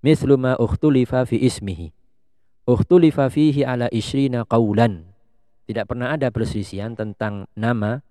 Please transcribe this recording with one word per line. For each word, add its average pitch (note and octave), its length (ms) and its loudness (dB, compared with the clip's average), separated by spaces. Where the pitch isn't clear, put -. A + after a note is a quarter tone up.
Mislu C#3 400 4
ma B2+ 160 0
ukhtulifa B2+ 720 2
fi A#2+ 80 0
ismihi. F#2 560 -4
Ukhtulifa D3 640 4
fihi D3 320 2
ala B2 320 -2
ishrina B2 480 -2
qawlan." G#2+ 720 0
Tidak A2 180 -4
pernah B2 300 -6
ada C3+ 160 -2
perselisihan G#2+ 640 -6
tentang G#2 560 -6
nama A2+ 480 -2